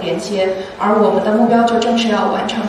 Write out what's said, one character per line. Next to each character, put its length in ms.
连 200
接。 280
而 160
我 160
们 140
的 80
目 160
标 160
就 160
正 180
是 120
要 180
完 180
成 220